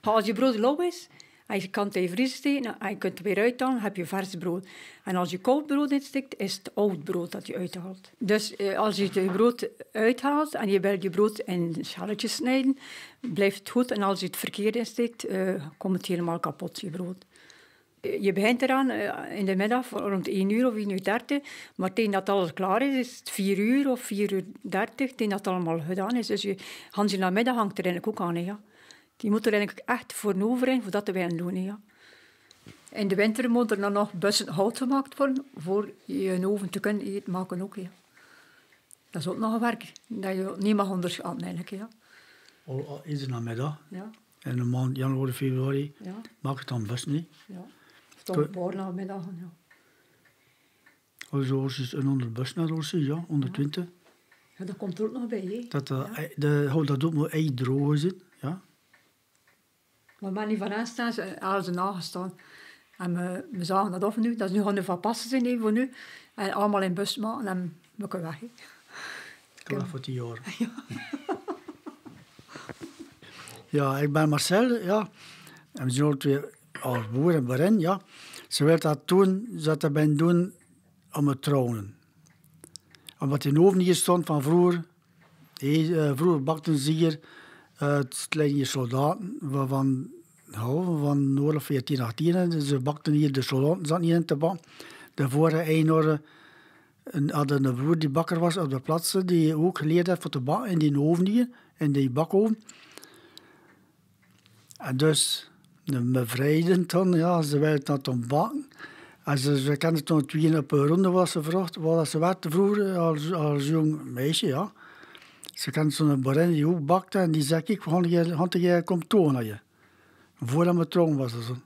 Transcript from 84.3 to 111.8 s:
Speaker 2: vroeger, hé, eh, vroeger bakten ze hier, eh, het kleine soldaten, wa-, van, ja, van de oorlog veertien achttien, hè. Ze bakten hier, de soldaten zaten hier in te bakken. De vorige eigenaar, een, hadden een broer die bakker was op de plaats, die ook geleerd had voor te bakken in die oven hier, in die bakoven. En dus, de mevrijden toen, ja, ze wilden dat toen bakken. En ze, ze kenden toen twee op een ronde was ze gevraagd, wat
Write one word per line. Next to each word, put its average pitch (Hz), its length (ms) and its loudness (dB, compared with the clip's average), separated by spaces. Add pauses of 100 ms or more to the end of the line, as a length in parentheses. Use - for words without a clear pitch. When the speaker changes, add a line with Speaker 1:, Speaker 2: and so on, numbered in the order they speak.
Speaker 2:
vroeger, 175 420 4 (720)
hé, 156 540 2
eh, 135 80 2
vroeger 160 260 4
bakten 156 340 0
ze 139 140 0
hier, 160 280 2 (580)
eh, 143 200 0
het - 320 -4
kleine 143 360 2
soldaten, 143 760 0
wa-, 139 260 -2
van, 135 440 0 (400)
ja, 127 320 -2
van 143 520 2
de 139 60 2
oorlog 147 240 2
veertien 135 360 -2
achttien, 151 340 0
hè. 175 260 2
Ze 143 180 0
bakten 147 340 -2
hier, 147 200 4
de 135 100 0
soldaten 147 440 2
zaten 165 180 2
hier 165 120 4
in 170 80 2
te 156 120 0
bakken. 160 240 0 (540)
De 139 140 0
vorige 156 320 4
eigenaar, 156 600 4 (840)
een, 143 280 -2
hadden 143 340 2
een 131 100 2
broer 151 240 2
die 156 100 0
bakker 165 300 0
was 170 180 2
op 160 140 -2
de 131 100 -2
plaats, 160 440 -2
die 165 320 4
ook 175 220 2
geleerd 165 280 2
had 175 160 0
voor 165 80 -6
te 139 100 -2
bakken 185 300 -2
in 175 80 2
die 143 220 4
oven 170 260 4
hier, 240 220 4 (300)
in 151 140 2
die 139 180 2
bakoven. 196 480 2 (2250)
En 131 180 -4
dus, 151 540 2 (340)
de 135 160 -2
mevrijden 139 840 2
toen, 180 260 2
ja, 170 300 4
ze 147 160 0
wilden 151 260 2
dat 143 200 0
toen 123 220 -2
bakken. 214 400 0 (580)
En 143 140 0
ze, 135 220 2
ze 143 160 0
kenden 165 280 0
toen 151 220 4
twee 160 320 4
op 139 140 -2
een 143 140 4
ronde 180 240 4
was 180 200 4
ze 165 120 -4
gevraagd, 170 340 -2
wat 160 320 2